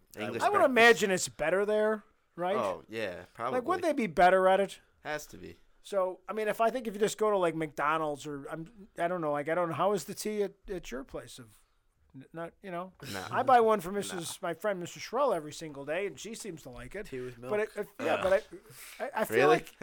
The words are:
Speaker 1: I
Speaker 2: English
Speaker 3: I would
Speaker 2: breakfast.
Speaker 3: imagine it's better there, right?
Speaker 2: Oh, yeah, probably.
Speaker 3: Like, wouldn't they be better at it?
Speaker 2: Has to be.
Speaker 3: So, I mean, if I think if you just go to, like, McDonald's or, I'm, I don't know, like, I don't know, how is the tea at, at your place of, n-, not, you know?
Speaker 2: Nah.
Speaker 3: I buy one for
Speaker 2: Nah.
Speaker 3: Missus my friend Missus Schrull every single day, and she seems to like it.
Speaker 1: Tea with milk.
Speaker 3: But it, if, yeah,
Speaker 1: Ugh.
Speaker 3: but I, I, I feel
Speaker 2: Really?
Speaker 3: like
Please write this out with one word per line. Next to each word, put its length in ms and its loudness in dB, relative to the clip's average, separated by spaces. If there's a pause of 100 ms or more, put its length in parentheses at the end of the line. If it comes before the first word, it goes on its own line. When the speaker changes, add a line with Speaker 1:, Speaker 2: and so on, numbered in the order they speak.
(180)
Speaker 1:
I 40 -8
Speaker 2:
English 220 -4
Speaker 3:
I 60 4
would 80 2
Speaker 2:
breakfast. 140 4
Speaker 3:
imagine 400 6
it's 180 0
better 360 0
there, 380 0 (320)
right? 200 -2
Speaker 2:
Oh, 320 -2
yeah, 460 -6
probably. 260 -2
Speaker 3:
Like, 80 -6
wouldn't 160 -2
they 100 2
be 140 0
better 400 6
at 120 6
it? 200 -2 (240)
Speaker 2:
Has 240 -8
to 100 -20
be. 200 -16 (260)
Speaker 3:
So, 440 -2
I 60 -6
mean, 140 -2
if 140 0
I 100 6
think 160 -4
if 80 -6
you 40 -10
just 180 2
go 120 2
to, 80 2
like, 180 4
McDonald's 680 -2
or, 240 -10
I'm, 180 -10 (300)
I 100 0
don't 140 -2
know, 100 0
like, 180 -2
I 60 2
don't 140 0
know, 60 -4
how 180 2
is 120 -2
the 100 -10
tea 280 -4
at, 100 -4 (200)
at 160 -10
your 140 -10
place 340 -14
of, 80 -18 (680)
n-, 180 -18
not, 200 -12 (100)
you 80 -10
know? 220 -8 (200)
Speaker 2:
Nah. 60 -6 (120)
Speaker 3:
I 120 0
buy 160 8
one 220 6
for 100 -8
Speaker 2:
Nah. 60 -4
Speaker 3:
Missus 440 -6
my 140 -4
friend 240 -2
Missus 240 -10
Schrull 320 0
every 180 -6
single 320 -12
day, 220 -2
and 120 -10
she 140 -12
seems 300 -12
to 80 -16
like 240 -14
it. 100 -10
Speaker 1:
Tea 140 -10
with 180 -10
milk. 140 -8
Speaker 3:
But 80 0
it, 160 -2
if, 120 -6 (120)
yeah, 160 0
Speaker 1:
Ugh. 80 -2
Speaker 3:
but 100 4 (680)
I, 60 -4
I, 120 -6
I 80 0
feel 100 -2 (140)
Speaker 2:
Really? 80 8
Speaker 3:
like 260 -8